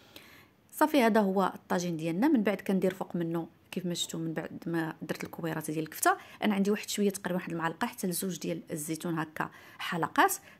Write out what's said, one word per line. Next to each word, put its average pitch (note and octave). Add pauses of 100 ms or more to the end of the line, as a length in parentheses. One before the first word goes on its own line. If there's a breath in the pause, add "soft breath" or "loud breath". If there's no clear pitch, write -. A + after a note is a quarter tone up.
(720 loud breath)
صافي D4+
هذا A3+
هو F#3+
الطاجين F3
ديالنا. E3
من C4+
بعد G3
كندير F#3
فوق -
منه E3+ (220)
كيف F3+
ما F3
شفتوا -
من E3
بعد D#3+
ما E3
درت E3+
الكويرات D#3+
ديال D#3
الكفته، F4 (260 loud breath)
انا G#3
عندي G3
واحد G#3+
شويه G3+
تقريبا F3+
واحد F3+
المعلقه E3
حتى -
لزوج F3+
ديال E3+
الزيتون D#3+
هكا D#3 (280 loud breath)
حلقات F3 (280 loud breath)